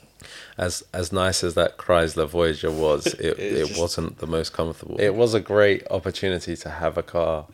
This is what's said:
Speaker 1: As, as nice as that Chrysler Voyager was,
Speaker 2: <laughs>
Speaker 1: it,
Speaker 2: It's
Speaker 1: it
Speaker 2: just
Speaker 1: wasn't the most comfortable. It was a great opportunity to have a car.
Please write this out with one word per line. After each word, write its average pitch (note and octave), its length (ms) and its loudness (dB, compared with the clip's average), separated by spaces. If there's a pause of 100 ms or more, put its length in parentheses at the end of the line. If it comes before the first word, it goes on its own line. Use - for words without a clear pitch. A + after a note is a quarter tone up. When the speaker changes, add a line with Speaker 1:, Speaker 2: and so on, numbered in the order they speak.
(560)
Speaker 1:
As, F2+ 260 -4 (100)
as F2+ 200 -6
nice F#2 320 2
as E2+ 100 -2
that - 240 2
Chrysler E2 500 2
Voyager D#2+ 440 2
was, D2+ 340 2
Speaker 2:
<laughs> - 140 -2
Speaker 1:
it, - 180 0
Speaker 2:
It's - 0 -
Speaker 1:
it - 300 0
Speaker 2:
just E2 120 -4
Speaker 1:
wasn't E2+ 380 -2
the E2 80 -8
most D#2+ 260 -2
comfortable. E2 460 -6
It G2 160 2
was A2+ 200 4
a G#2 60 2
great G2+ 480 4
opportunity F#2 680 -2
to - 140 -12
have D#2+ 280 -2
a E2 60 0
car. D#2+ 500 -2